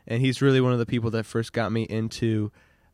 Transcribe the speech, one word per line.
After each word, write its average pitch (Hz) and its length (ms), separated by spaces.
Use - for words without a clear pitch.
and 117 140
he's 131 200
really 135 200
one 123 100
of 123 80
the 117 60
people 117 260
that 113 140
first 113 260
got 107 220
me 113 100
into 110 680